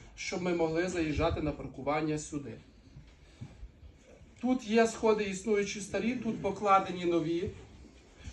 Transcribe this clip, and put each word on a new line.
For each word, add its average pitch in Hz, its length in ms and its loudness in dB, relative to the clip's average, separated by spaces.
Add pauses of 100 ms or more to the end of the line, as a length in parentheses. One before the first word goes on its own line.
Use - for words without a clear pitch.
(160)
щоб 180 260 -6
ми 175 120 2
могли 165 340 2
заїжджати 160 540 0
на 147 100 0
паркування 147 680 -2
сюди. 117 340 -8 (1900)
Тут 254 260 0
є 226 200 6
сходи 214 380 2
існуючі 202 560 0
старі, 220 360 -2
тут - 260 -4
покладені 185 640 2
нові. 170 460 0 (840)